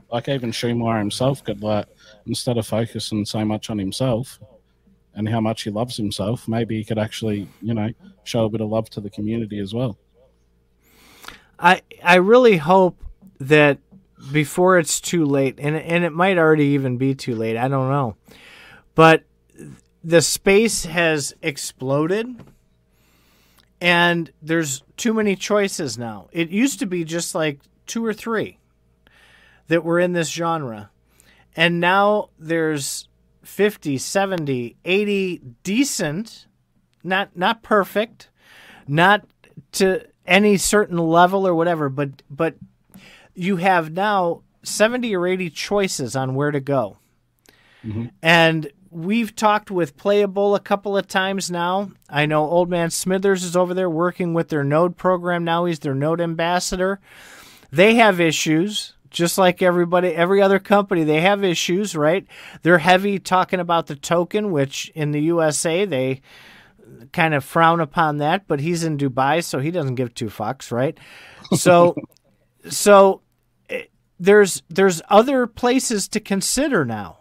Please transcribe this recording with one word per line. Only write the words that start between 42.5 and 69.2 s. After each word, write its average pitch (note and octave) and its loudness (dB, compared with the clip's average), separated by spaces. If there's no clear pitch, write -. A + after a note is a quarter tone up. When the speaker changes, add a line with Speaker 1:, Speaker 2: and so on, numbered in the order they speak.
Speaker 2:
you F#3 -4
have E3+ 0
now F#3 -2
seventy A#3 -2
or F3+ -2
eighty F#3 -2
choices F#3 -4
on C3 -4
where D3 0
to D3 -4
go. C3 -4
Speaker 1:
Mm-hmm. A2+ -8
Speaker 2:
And D#3+ 2
we've G3+ -4
talked G#3+ 0
with F3 -4
Playable G3+ 0
a G3 -2
couple G3+ -4
of F#3+ -4
times F#3+ -4
now. F3+ -4
I D3 0
know D3+ 0
Old F3 2
Man E3+ -2
Smithers F#3+ -2
is F3 -8
over F3+ 0
there F#3 -2
working E3+ -2
with E3 -2
their D3 -2
Node D#3+ 0
program F3 -2
now. E3+ 0
He's E3+ -2
their C#3+ -4
Node D#3 -2
ambassador. F3+ -2
They G3 6
have G3+ 4
issues, E3 0
just E3+ -2
like F3+ 2
everybody, F3 2
every F3 2
other G3 4
company. G3+ 2
They D3+ 2
have G3+ 2
issues, F#3 -2
right? D#3 0
They're E3+ 6
heavy F#3 2
talking F#3 0
about E3+ -2
the D3+ -10
token, F3 -2
which C#3 -2
in D3 -4
the D3 -2
U E3 0
S D#3 0
A F3 0
they C3 -4
kind D#3+ 0
of C3+ -2
frown E3 2
upon D3+ -2
that, E3 -2
but D3 -2
he's E3 -2
in D#3 -2
Dubai, C#3 0